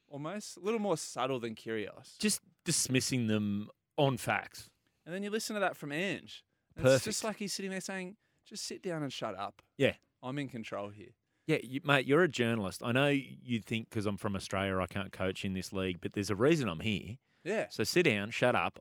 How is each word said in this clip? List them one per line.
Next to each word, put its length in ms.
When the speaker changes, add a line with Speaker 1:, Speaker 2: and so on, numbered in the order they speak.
Speaker 1:
almost. 480
A 40
little 180
more 180
subtle 420
than 160
Kyrgios. 640
Speaker 2:
Just 220
dismissing 640
them 420
on 200
facts. 520
Speaker 1:
And 100
then 80
you 60
listen 260
to 40
that 160
from 160
Ange. 520
And 80
it's 180
just 180
Speaker 2:
Perfect. 20
Speaker 1:
like 140
he's 160
sitting 180
there 100
saying, 340
"Just 200
sit 160
down 220
and 80
shut 260
up. 240
Speaker 2:
Yeah. 160
Speaker 1:
I'm 160
in 100
control 400
here." 200
Speaker 2:
Yeah, 160
you, 200
mate, 240
you're 160
a 60
journalist. 540
I 80
know 180
you 500
think 300
'cause 160
I'm 120
from 180
Australia 440
I 80
can't 240
coach 320
in 100
this 200
league, 280
but 120
there's 160
a 60
reason 340
I'm 120
here. 360
Speaker 1:
Yeah. 260
Speaker 2:
So 140
sit 200
down, 280
shut 240
up. 260